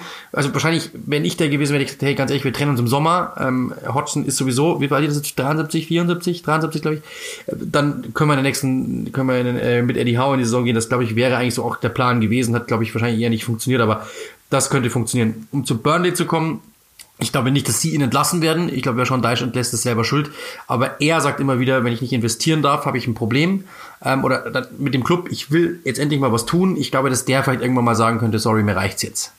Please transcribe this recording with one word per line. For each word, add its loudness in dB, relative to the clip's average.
also -2
wahrscheinlich, 0
wenn -2
ich -2
der 0
gewesen 0
wäre, 2
hätte -4
ich -16
gesagt: 0
Hey, 2
ganz 0
ehrlich, 0
wir 0
trennen 0
uns 0
im 2
Sommer. 2
Ähm, -2
Hodgson -2
ist -2
sowieso, 2
wie 0
war 2
die 2
das 0
jetzt? -6
Dreiundsiebzig, -2
vierundsiebzig? 0
Dreiundsiebzig, 0
glaub -2
ich. -6
Äh, -6
dann -2
können 2
wir 2
in 0
der 2
nächsten, -2
können -2
wir 2
in 0
den, -2
äh, 2
mit 0
Eddie 2
Howe 2
in 2
die 2
Saison 2
gehen. 2
Das, 0
glaub 2
ich, 0
wäre 2
eigentlich 0
so -2
auch -4
der -2
Plan 2
gewesen. 2
Hat, -2
glaub 0
ich, -2
wahrscheinlich 0
eher 2
nicht 0
funktioniert, 0
aber 0
das 2
könnte 2
funktionieren. 0
Um -2
zu 0
Burnley 2
zu -2
kommen, 0
ich -4
glaube 2
nicht, 2
dass -2
sie 0
ihn 0
entlassen 2
werden. 0
Ich -2
glaube, 0
wer 2
Sean 0
Dyche 0
entlässt, -2
ist -2
selber 0
schuld. 0
Aber -2
er 2
sagt 0
immer 2
wieder, 2
wenn 0
ich -6
nicht -4
investieren 2
darf, 2
habe -2
ich -2
ein 0
Problem. 0
Ähm, 0
oder 0
dann -4
mit 0
dem 0
Club, 0
ich -8
will 2
jetzt -4
endlich 0
mal 2
was 0
tun. 2
Ich -2
glaube, 0
dass 0
der 2
vielleicht 0
irgendwann 2
mal 4
sagen 2
könnte, 0
sorry, 2
mir 2
reicht's -2
jetzt. -8